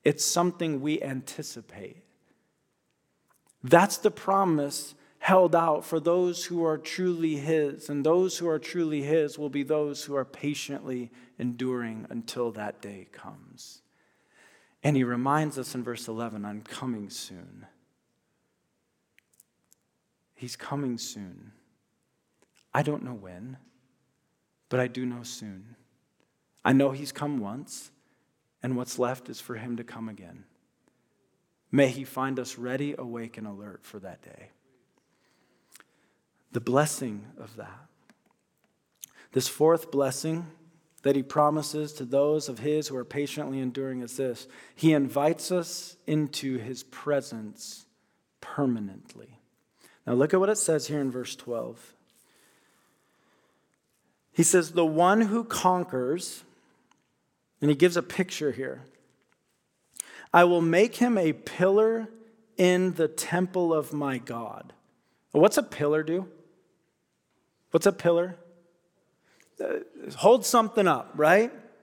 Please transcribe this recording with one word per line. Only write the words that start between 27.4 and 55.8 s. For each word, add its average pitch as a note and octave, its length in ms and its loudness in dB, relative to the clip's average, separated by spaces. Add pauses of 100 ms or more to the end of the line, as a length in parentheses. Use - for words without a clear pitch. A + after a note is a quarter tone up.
once, G#2 500 -12 (720)
and C3 120 -4
what's B2 240 -6
left B2 300 -2
is A#2 100 -14
for - 180 -12
him A#2+ 200 -8
to A#2 80 -10
come A2+ 240 -12
again. F#2 380 -18 (1200)
May C3+ 180 4
he B2+ 160 -6
find C3 360 -6
us - 160 -10
ready, C3+ 400 -6
awake, A#2 400 -12
and A2 100 -12
alert G2+ 380 -16
for - 140 -18
that F#2 240 -16
day. - 260 -20 (2000)
The A#2 80 -4
blessing B2 680 0 (100)
of A2 200 -18
that. G#2+ 300 -18 (1500)
This C3 140 2
fourth D#3+ 440 2
blessing D#3+ 560 -2 (560)
that C#3+ 140 4
he C3 60 0
promises D3 720 0
to B2+ 140 -10
those C#3+ 420 2
of A#2 120 -10
his D3+ 280 -2
who C#3 80 -8
are B2 80 -6
patiently C#3 540 -6
enduring C3 420 -4
is A#2+ 160 -10
this. B2+ 320 -6 (260)
He D#3 200 6
invites C#3+ 580 2
us - 540 -6
into D3 500 -2
his B2+ 280 -8
presence - 1000 -6 (560)
permanently. A2+ 960 -6 (720)
Now A#2+ 80 0
look D3+ 200 4
at F#3 60 4
what G3 80 4
it G#3+ 80 2
says D#3+ 320 0
here D3 100 -4
in C3+ 120 -2
verse A#2+ 260 -10
twelve. A#2 580 -10 (2500)
He E3+ 100 2
says, E3 300 4
"The E3+ 120 4
one F3 360 4
who A3+ 240 0
conquers," F3+ 960 -2 (1160)